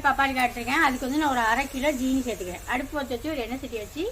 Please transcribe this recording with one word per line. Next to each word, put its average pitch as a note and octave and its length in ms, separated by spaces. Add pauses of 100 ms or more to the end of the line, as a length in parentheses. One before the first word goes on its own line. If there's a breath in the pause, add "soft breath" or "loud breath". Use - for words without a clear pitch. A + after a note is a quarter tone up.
பப்பாளிக்காய் C4+ 400
எடுத்துருக்கேன். B3 400
அதுக்கு B3+ 200
வந்து C#4+ 160
நான் C#4+ 120
ஒரு B3 160
அரை B3+ 140 (100)
கிலோ C#4 160 (100)
ஜீனி C4 260
சேர்த்துக்கிறேன். F#3 480
அடுப்பு C#4 240
பத்த C4 180
வச்சு D4 180
ஒரு C4 100
எண்ணெய் B3 200
சட்டி A#3 180
வச்சு D4 300